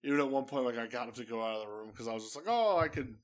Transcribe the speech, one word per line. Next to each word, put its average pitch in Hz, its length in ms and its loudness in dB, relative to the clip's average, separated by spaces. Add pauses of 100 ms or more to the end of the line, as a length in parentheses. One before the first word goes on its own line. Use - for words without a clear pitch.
even 143 160 4
at 139 100 4
one 135 180 2
point, 139 180 0
like, 117 140 0
I 113 100 -4
got 120 200 -4
up 113 60 -12
to 120 100 -8
go 113 200 -2
out 110 120 0
of 107 40 -4
the 104 120 -8
room 107 240 -10
'cause 117 120 -6
I 113 40 -2
was 110 120 -4
just 110 120 -8
like, 160 120 -8
"Oh, 220 280 4
I 160 120 6
can 127 360 -6